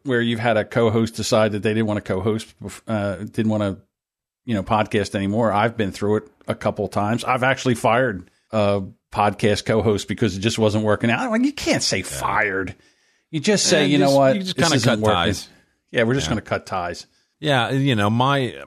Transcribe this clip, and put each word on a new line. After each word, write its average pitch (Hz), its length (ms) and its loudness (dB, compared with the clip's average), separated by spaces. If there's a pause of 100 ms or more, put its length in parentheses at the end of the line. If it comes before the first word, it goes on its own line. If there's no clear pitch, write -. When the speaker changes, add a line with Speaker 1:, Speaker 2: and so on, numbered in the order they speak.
Speaker 1:
where 123 180 0
you've 117 180 0
had 113 180 2
a 104 80 2
co-host 113 500 2
decide 110 360 2
that 104 100 -4
they 110 140 0
didn't 110 100 2
wanna 104 160 -2
co-host, 107 600 -4
bef-, 98 240 -14
uh, 101 300 -2
didn't 107 320 -4
wanna, 104 280 -2 (680)
you 117 100 -4
know, 95 80 -2
podcast 117 500 0
anymore. 104 380 0
I've 107 260 0
been 98 140 -2
through 104 260 -2
it - 140 -8 (160)
a 113 80 -4
couple 104 320 -2
times. 104 360 -2
I've 123 200 0
actually 127 320 0
fired 113 560 0 (200)
a 101 300 2 (320)
podcast 104 520 0
co-host 107 420 0
because 101 280 -2
it 98 40 -6
just 107 180 -2
wasn't 107 280 2
working 107 260 2
out. 247 180 -2
Like, 226 140 0
you 294 100 0
can't 226 300 -2
say - 160 -2
Speaker 2:
Yeah. 90 60 -6
Speaker 1:
fired. 95 680 -2 (540)
You 156 100 -4
just 196 280 2
say, 160 140 4
Speaker 2:
Yeah, 143 100 2
Speaker 1:
"You 147 80 4
know 143 80 4
Speaker 2:
just, 139 100 6
Speaker 1:
what? 135 200 6
Speaker 2:
you 98 60 -4
just - 140 -8
Speaker 1:
This 131 80 2
Speaker 2:
kinda 147 120 2
Speaker 1:
isn't 117 120 2
Speaker 2:
cut 113 100 2
Speaker 1:
working." 107 160 2
Speaker 2:
ties. 87 340 -2 (420)
Speaker 1:
Yeah, 120 120 0
we're 117 120 2
just 139 120 -2
Speaker 2:
Yeah. - 40 -4
Speaker 1:
gonna 104 100 -2
cut - 240 -4
ties. 87 400 -8 (380)
Speaker 2:
Yeah, 127 280 0
you 135 240 2
know, 104 160 2
my, 127 420 0 (140)